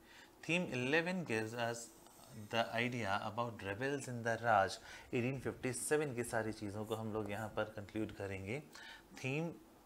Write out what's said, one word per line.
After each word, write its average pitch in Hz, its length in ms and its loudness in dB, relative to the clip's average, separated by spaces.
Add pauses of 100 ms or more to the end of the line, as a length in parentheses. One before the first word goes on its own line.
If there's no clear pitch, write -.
(500)
Theme 170 240 2
eleven 165 540 2
gives 110 260 0
us 117 240 0 (760)
the 117 100 6 (120)
idea 113 460 2
about 113 320 -2
rebels 113 500 -2
in 120 200 -6
the 113 180 2
Raj। 101 300 6 (420)
एटीन 127 260 2
फिफ्टी 120 340 -2
सेवन 151 420 2
की 120 80 0
सारी 110 300 0
चीज़ों 107 320 -4
को 110 100 -2
हम 110 180 -2
लोग 104 180 0
यहाँ 104 180 -4
पर 107 140 0
कंक्लूड 104 480 -4
करेंगे। 98 520 -4 (500)
Theme 151 360 -2 (360)